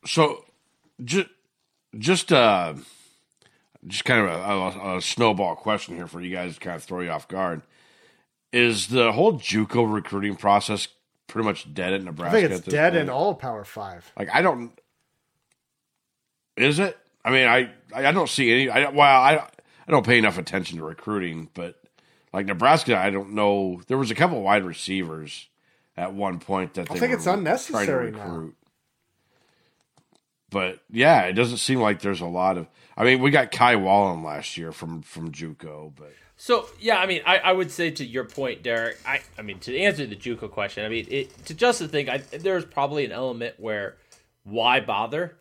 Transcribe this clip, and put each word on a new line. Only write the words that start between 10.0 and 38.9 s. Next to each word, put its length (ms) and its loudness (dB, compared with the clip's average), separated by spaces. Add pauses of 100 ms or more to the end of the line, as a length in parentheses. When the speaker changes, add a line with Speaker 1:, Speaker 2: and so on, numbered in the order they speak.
Speaker 1:
process 520 2 (380)
pretty 180 -4
much 300 -4
dead 180 -2
at 120 -4
Nebraska 340 0
Speaker 2:
I 20 6
think 120 2
it's 80 -4
Speaker 1:
at 60 -18
this 60 -4
Speaker 2:
dead 220 2
in 140 0
Speaker 1:
point? 20 -6
Speaker 2:
all 240 -2
Power 300 -10
Five. 520 -16
Speaker 1:
Like, 160 -8
I 100 4
don't. 360 0 (1800)
Is 220 2
it? 180 -2 (260)
I 80 -2
mean, 160 4
I, 240 4 (240)
I, 140 0
I 40 4
don't 180 2
see 200 2
any. 200 4
I, 180 4
well, 340 8
I, 120 8
I 560 -8
don't 160 4
pay 100 6
enough 220 4
attention 400 -6
to 60 -10
recruiting, 680 -6
but, 260 -12 (540)
like, 140 -4
Nebraska, 500 4
I 140 2
don't 240 -6
know. 540 2
There 100 0
was 120 -2
a 40 -2
couple 260 2
wide 240 4
receivers 840 -8 (500)
at 160 -6
one 240 -4
point 360 -6
that 160 -8
Speaker 2:
I 40 -8
Speaker 1:
they 60 -2
Speaker 2:
think 100 0
Speaker 1:
were 60 -2
Speaker 2:
it's 80 -6
Speaker 1:
trying 120 2
to 40 -4
Speaker 2:
unnecessary 720 -2
now. 140 -12
Speaker 1:
recruit. 320 -10 (1900)
But 320 -4 (100)
yeah, 340 6
it 100 -4
doesn't 240 0
seem 200 0
like 220 2
there's 220 -4
a 40 -8
lot 300 0
of. 100 -8 (300)
I 80 0
mean, 160 4
we 100 4
got 220 2
Kai 240 6
Wallen 460 2
last 340 -10
year 160 -10
from, 300 -12
from 280 -14
juco, 640 -16
but 180 -20 (280)
Speaker 3:
So, 300 -2 (100)
yeah, 160 2
I 80 2
mean, 220 -2
I, 100 4
I 160 2
would 180 0
say 200 -2
to 140 -10
your 200 -6
point, 380 -8
Derek, 440 -4